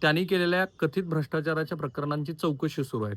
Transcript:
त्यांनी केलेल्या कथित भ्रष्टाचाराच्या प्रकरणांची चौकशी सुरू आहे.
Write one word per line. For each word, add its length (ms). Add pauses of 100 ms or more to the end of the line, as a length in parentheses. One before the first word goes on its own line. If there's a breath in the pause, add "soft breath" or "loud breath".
त्यांनी 240
केलेल्या 400
कथित 380
भ्रष्टाचाराच्या 720
प्रकरणांची 560
चौकशी 500
सुरू 200
आहे. 140